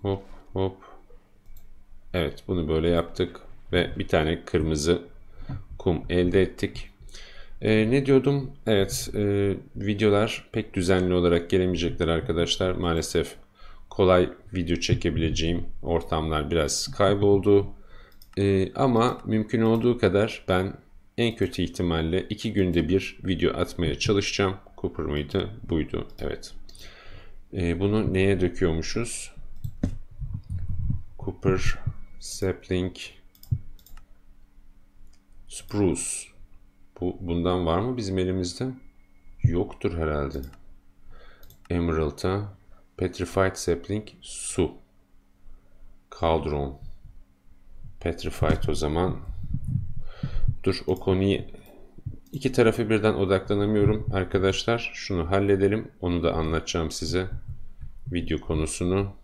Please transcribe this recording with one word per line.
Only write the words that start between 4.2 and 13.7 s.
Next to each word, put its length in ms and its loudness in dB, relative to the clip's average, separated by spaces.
kırmızı 580 2
kum 300 0
elde 340 4
ettik. 480 -4
Ee, 280 4
ne 160 4
diyordum? 440 4
Evet, 480 2
e, 400 2
videolar 760 2
pek 220 -4
düzenli 400 4
olarak 360 4
gelemeyecekler 580 2
arkadaşlar. 640 0
Maalesef 640 0